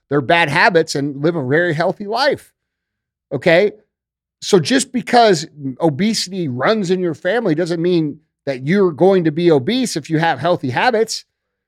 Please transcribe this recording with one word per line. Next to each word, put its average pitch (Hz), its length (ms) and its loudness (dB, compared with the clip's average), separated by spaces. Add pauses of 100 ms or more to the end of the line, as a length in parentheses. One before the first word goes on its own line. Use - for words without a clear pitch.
their 143 140 0
bad 170 260 2
habits 165 460 2
and 143 280 -6
live 170 140 0
a 139 100 -4
very 160 280 0
healthy 175 320 -4
life. 233 480 -4 (760)
Okay? 175 420 2 (680)
So - 180 2
just 240 340 0
because 214 540 2 (340)
obesity 175 680 -2
runs 165 420 -2
in 185 100 0
your 170 140 -2
family 196 400 -2
doesn't 165 280 -2
mean 165 380 -2 (260)
that 131 200 -8
you're 185 260 2
going 175 320 2
to 160 60 0
be 170 200 0
obese 170 460 0
if 151 120 -8
you 156 100 0
have 160 200 0
healthy 156 320 -2
habits. 220 540 -2 (440)